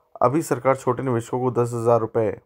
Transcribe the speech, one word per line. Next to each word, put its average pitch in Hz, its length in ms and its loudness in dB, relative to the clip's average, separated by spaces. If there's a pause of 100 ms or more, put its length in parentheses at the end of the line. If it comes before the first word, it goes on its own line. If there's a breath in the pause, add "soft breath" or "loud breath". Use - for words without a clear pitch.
(220 soft breath)
अभी 139 200 2
सरकार 131 340 0
छोटे 131 280 -4
निवेशकों 123 360 -2
को 127 120 0
दस 120 220 0
हज़ार 117 260 2
रुपये 110 460 -2